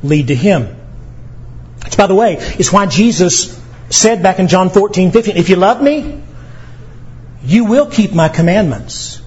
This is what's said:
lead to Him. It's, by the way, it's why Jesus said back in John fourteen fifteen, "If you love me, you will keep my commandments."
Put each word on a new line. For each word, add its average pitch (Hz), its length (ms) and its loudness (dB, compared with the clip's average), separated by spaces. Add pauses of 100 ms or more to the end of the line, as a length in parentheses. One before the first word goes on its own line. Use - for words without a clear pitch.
lead 143 240 0
to 139 80 0
Him. 135 400 0 (1120)
It's, - 80 -6
by 202 100 6
the 190 80 2
way, 202 220 4
it's - 360 -2
why 202 140 4
Jesus 180 760 0 (300)
said 220 320 2
back 185 160 2
in 185 100 2
John 185 220 4
fourteen 190 400 2
fifteen, 214 280 2
"If 170 120 2
you 190 60 4
love 208 260 2
me, 285 400 -2 (1200)
you 196 220 2
will 262 220 2
keep 208 260 0
my 160 160 2
commandments." 170 880 -2 (120)